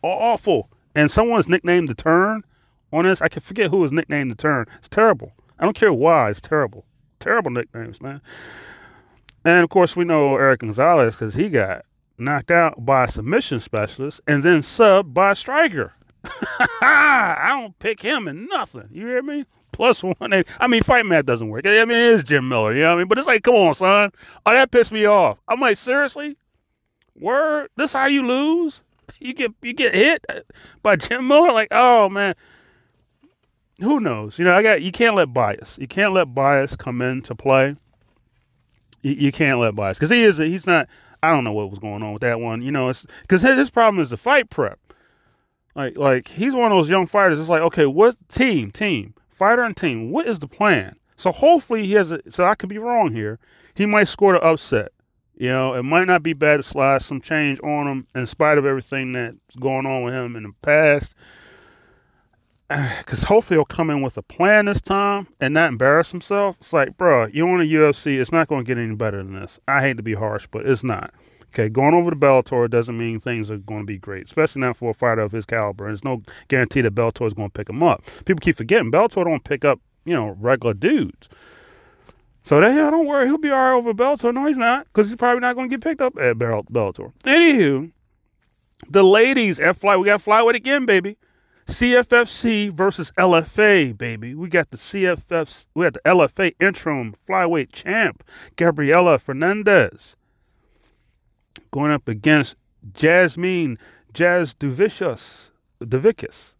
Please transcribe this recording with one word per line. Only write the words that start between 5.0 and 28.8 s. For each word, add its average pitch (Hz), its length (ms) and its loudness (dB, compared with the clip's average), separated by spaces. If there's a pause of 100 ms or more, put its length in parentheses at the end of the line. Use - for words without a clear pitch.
I - 60 -4
don't 202 100 0
care 208 180 2
why. 135 380 2
It's 101 100 -8
terrible. 127 440 -4 (340)
Terrible 214 320 -2
nicknames, 117 500 -10
man. 139 200 -14 (1200)
And, 170 200 6
of 160 60 -4
course, 180 260 2
we 175 80 0
know 147 320 2
Eric 131 240 2
Gonzalez 127 560 2
'cause 107 180 -8
he 160 140 -2
got 104 360 -2 (320)
knocked 139 360 -4
out 165 340 0
by 131 180 4
a 117 40 -4
submission 135 500 -4
specialist 117 720 -8
and 143 160 0
then 170 160 6
subbed 196 540 2
by 196 180 2
a - 20 2
striker. 240 600 -4 (140)
<laughs> - 720 -8
I 254 800 0
don't 214 200 -16
pick 220 220 -8
him 226 260 -6
in 165 180 -12
nothing. 269 460 -10
You 214 160 -14
hear 254 140 -4
me? 294 240 -10 (260)
Plus 240 300 0
one 185 300 -6
eighty. 190 160 0 (100)
I 247 100 0
mean, 233 140 2
fight 247 220 2
math 160 220 2
doesn't 117 240 -4
work. 120 160 -6
I 214 180 4
mean, 233 140 0
it 233 140 6
is 190 120 2
Jim 131 240 0
Miller, 110 240 0
you 131 80 0
know 160 80 4
what 175 60 4
I 170 40 0
mean? 185 100 -2
But 214 100 2
it's 285 80 -4
like, 240 160 2
come 247 120 4
on, 156 200 4
son. 196 360 2 (360)
Oh, 208 60 4
that 262 180 4
pissed 240 200 2
me 220 140 -2
off. 190 340 4 (100)
I'm 240 120 -2
like, 247 160 0
seriously? 285 640 -4 (760)
Word? 285 640 -2
This 285 160 -4
how 269 140 -2
you 277 200 0
lose? 302 540 -2 (400)